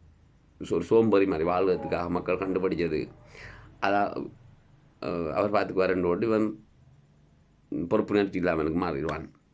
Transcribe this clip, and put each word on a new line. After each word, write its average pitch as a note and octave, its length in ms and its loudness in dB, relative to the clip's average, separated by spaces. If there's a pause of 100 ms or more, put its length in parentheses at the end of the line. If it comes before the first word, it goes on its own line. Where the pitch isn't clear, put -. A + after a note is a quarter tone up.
(600)
சோ-, - 140 -4
ஒரு E2+ 100 0
சோம்பேறி G#2 420 6
மாதிரி E2 180 0
வாழ்வதற்காக F2 640 0
மக்கள் F2+ 300 -2
கண்டுபிடிச்சது. F2+ 640 -2 (800)
அதான், G2+ 300 2 (920)
அஹ், E2 280 -4
அவர் F#2+ 200 0
பார்த்துக்குவாருன்னு F#2 520 2
போட்டு F2+ 240 2
இவன் A2 200 2 (1400)
பொறுப்புணர்ச்சி G2+ 500 0
இல்லாமலுக்கு E2 420 0
மாறிடுவான். D2+ 460 -4 (280)